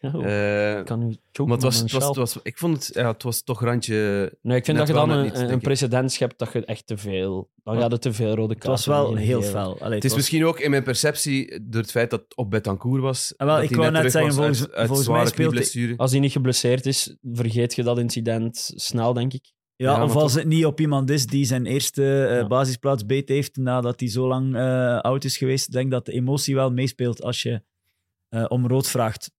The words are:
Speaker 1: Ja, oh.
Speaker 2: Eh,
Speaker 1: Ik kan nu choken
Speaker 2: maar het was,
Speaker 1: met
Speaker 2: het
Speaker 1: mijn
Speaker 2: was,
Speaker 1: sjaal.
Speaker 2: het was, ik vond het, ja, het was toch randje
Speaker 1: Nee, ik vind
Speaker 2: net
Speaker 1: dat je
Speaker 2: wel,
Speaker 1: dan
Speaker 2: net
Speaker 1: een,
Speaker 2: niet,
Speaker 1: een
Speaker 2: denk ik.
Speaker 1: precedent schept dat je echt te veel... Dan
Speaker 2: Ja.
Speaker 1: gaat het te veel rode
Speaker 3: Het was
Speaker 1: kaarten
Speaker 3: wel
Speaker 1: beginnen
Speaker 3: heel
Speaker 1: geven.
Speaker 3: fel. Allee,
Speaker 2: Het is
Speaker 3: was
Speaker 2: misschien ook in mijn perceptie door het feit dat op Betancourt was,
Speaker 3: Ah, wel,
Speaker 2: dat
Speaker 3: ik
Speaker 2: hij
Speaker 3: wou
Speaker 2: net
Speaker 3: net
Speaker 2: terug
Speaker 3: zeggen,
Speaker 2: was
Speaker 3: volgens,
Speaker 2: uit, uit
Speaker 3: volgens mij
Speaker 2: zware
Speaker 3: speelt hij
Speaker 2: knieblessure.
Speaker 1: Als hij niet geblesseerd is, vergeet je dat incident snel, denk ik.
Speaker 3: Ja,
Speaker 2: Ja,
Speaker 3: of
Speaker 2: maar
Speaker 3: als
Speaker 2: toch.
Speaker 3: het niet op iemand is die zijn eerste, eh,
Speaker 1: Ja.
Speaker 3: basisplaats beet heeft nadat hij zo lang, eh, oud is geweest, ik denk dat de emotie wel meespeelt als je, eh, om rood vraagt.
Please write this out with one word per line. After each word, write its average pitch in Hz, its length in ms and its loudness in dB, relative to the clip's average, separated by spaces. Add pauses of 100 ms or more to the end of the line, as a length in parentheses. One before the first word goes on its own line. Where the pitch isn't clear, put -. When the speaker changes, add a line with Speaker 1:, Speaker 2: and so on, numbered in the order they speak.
Speaker 1:
Ja, 139 140 -6
oh. 127 100 -4 (480)
Speaker 2:
Eh, 104 60 -4
Speaker 1:
Ik 92 60 -8
kan 113 140 -4
nu 117 60 -2 (260)
choken - 120 -4
Speaker 2:
maar 120 100 2
het 120 100 0
was, 117 180 2
Speaker 1:
met 113 100 -2
Speaker 2:
het - 0 -
Speaker 1:
mijn - 0 -
Speaker 2:
was, - 0 - (100)
Speaker 1:
sjaal. 139 80 0
Speaker 2:
het 131 240 -2
was, - 100 -12
ik - 140 -12
vond 170 180 0 (120)
het, - 80 -10
ja, 120 160 0
het 113 120 -8
was 120 200 -4
toch 120 180 -4
randje 117 320 0 (480)
Speaker 1:
Nee, 123 160 0
ik 123 80 0
vind 151 120 2
Speaker 2:
net 147 100 2
Speaker 1:
dat - 0 -
je 156 60 2
Speaker 2:
wel, 151 140 4
Speaker 1:
dan 156 80 2
Speaker 2:
net 139 100 2
Speaker 1:
een, - 60 -2
Speaker 2:
niet, 127 100 -2
Speaker 1:
een 123 60 0
Speaker 2:
denk 127 120 0
ik. 123 40 -8
Speaker 1:
precedent 131 480 0
schept - 280 -2
dat 113 140 -6
je 117 120 -2
echt - 220 -10
te 110 100 -6
veel... 95 520 -4 (140)
Dan 110 120 -4
Speaker 2:
Ja. 117 60 2
Speaker 1:
gaat 120 100 2
het 120 100 -2
te 123 120 -2
veel 110 220 0
rode 110 180 0
Speaker 3:
Het - 120 -10
was 131 200 0
Speaker 1:
kaarten 143 60 0
Speaker 3:
wel 147 100 4 (120)
Speaker 1:
beginnen 107 140 0
Speaker 3:
heel 123 140 2
Speaker 1:
geven. 101 120 -2
Speaker 3:
fel. 98 260 -6
Allee, 113 160 -4
Speaker 2:
Het 104 80 -4
is 135 60 2
Speaker 3:
was 131 100 0
Speaker 2:
misschien 160 260 2
ook 165 140 0
in 147 100 0
mijn 139 140 2
perceptie 135 760 -2 (100)
door 113 120 -2
het 107 100 -6
feit 120 180 0
dat 117 140 -4 (120)
op 113 140 -4
Betancourt 110 520 -2
was, 131 360 -4
Speaker 3:
Ah, 139 100 -2
wel, 156 80 4
Speaker 2:
dat 151 80 2
Speaker 3:
ik 151 60 -2
Speaker 2:
hij 120 100 0
Speaker 3:
wou - 120 4
Speaker 2:
net 160 120 2
Speaker 3:
net 127 80 4
Speaker 2:
terug 156 200 4
Speaker 3:
zeggen, 147 180 2
Speaker 2:
was 139 80 2
Speaker 3:
volgens, 117 100 -2
Speaker 2:
uit, - 100 -10
uit 113 100 2
Speaker 3:
volgens 135 200 2
mij 117 100 4
Speaker 2:
zware 117 160 4
Speaker 3:
speelt - 200 2
hij 120 80 2
Speaker 2:
knieblessure. 120 360 -2
Speaker 1:
Als 123 140 2
hij 139 80 4
niet 139 120 4
geblesseerd 127 540 2
is, - 300 -2 (160)
vergeet 117 440 0
je 127 80 -2
dat 120 160 2
incident 113 760 -2
snel, 120 380 0
denk 123 200 -2
ik. - 180 -12 (240)
Speaker 3:
Ja, 127 100 -4 (100)
Speaker 2:
Ja, 117 80 4
Speaker 3:
of - 100 2
Speaker 2:
maar 151 100 6
Speaker 3:
als 143 100 4
Speaker 2:
toch. 151 80 2
Speaker 3:
het 160 100 -2
niet 160 140 4
op 147 140 0
iemand 143 300 2
is 143 160 2
die 135 200 0
zijn 123 200 0
eerste, 135 600 2
eh, 123 120 2
Speaker 1:
Ja. 117 100 0
Speaker 3:
basisplaats 127 580 0
beet 135 240 -2
heeft 139 280 -2
nadat 123 420 -2
hij 123 100 -2
zo 127 180 0
lang, 131 280 0
eh, 127 440 0
oud 135 240 0
is 135 140 -4
geweest, 135 300 0
ik - 60 -12
denk 131 180 0
dat 123 140 -2
de - 60 -12
emotie 135 440 0
wel 135 160 2
meespeelt 123 520 -2
als - 180 -4
je, 120 220 -4 (640)
eh, 113 180 -2
om 123 200 0
rood 127 220 2
vraagt. 113 500 -2